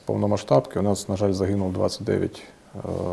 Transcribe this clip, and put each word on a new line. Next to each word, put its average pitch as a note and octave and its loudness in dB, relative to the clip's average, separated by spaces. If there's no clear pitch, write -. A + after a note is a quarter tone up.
повномасштабки G#2 2
у - 0
нас, G2 0
на G2+ 0
жаль, G2+ 4
загинуло F#2+ 0
двадцять F#2+ -2
дев'ять, G2 0
е, G2+ -12